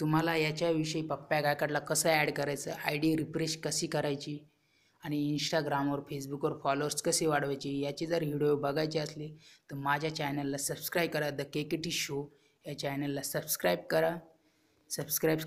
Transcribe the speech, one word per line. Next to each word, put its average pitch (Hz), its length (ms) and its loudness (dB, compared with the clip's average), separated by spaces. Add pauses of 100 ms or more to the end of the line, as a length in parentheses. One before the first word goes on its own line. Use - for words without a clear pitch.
तुम्हाला 160 360 4
याच्याविषयी 156 720 2
पप्प्या 151 340 0
गायकवाडला 147 400 2
कसं 151 300 0
ॲड 151 200 4
करायचं, 143 420 -2
आयडी 151 440 2
रिफ्रेश 156 480 -2
कशी 151 220 -2
करायची 147 520 -2 (640)
आणि 147 160 -2 (160)
Instagram-वर, 143 680 0 (100)
Facebook-वर 143 520 -4
फॉलोअर्स 143 400 0
कसे 165 240 2
वाढवायचे 139 440 0
याचे 139 360 -2
जर 165 180 0
व्हिडिओ 147 320 4
बघायचे 151 420 0
असले, 151 300 -6 (420)
तर 143 60 -8
माझ्या 143 380 0
चॅनलला 143 440 -2
सबस्क्राईब 160 520 0
करा, 147 200 0
The 139 140 -4
के 147 180 -2
के 156 140 -4
टी 165 160 -4
शो 143 360 -4 (360)
या 147 140 -10
चॅनलला 139 440 -2
सबस्क्राईब 165 680 0
करा. 165 260 4 (760)
सबस्क्राईब 156 560 2